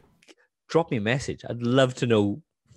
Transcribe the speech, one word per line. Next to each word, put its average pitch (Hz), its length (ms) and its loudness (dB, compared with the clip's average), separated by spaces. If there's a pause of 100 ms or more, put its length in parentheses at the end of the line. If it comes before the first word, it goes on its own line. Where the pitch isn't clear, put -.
(680)
drop 165 220 0
me 135 60 -2
a 104 40 -4
message. 113 480 -4
I'd 120 120 -10
love 127 340 2
to 127 120 -4
know 104 340 2 (360)